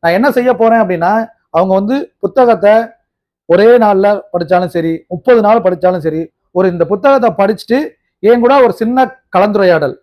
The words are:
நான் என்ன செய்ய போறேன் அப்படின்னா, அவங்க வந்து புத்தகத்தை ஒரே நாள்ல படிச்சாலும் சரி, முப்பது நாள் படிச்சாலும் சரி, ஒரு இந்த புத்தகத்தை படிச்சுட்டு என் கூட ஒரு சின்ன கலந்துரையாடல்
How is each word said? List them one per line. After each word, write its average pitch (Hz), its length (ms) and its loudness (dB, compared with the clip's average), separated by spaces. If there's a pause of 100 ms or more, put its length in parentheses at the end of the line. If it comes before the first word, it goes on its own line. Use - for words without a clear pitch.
நான் 170 120 0
என்ன 240 180 0
செய்ய 247 240 0
போறேன் 226 260 2
அப்படின்னா, 180 320 -2 (380)
அவங்க 190 240 0
வந்து 208 220 -2 (220)
புத்தகத்தை 208 560 2 (680)
ஒரே 214 340 4
நாள்ல 202 420 0 (120)
படிச்சாலும் 175 440 -2
சரி, 165 320 -6
முப்பது 220 320 0
நாள் 214 200 2
படிச்சாலும் 180 460 -2
சரி, 160 240 -6 (200)
ஒரு 185 180 -2
இந்த 175 160 -2
புத்தகத்தை 233 540 0
படிச்சுட்டு 214 400 -2 (400)
என் 233 220 2
கூட 262 220 2
ஒரு 226 100 2
சின்ன 247 500 -4 (140)
கலந்துரையாடல் 180 680 0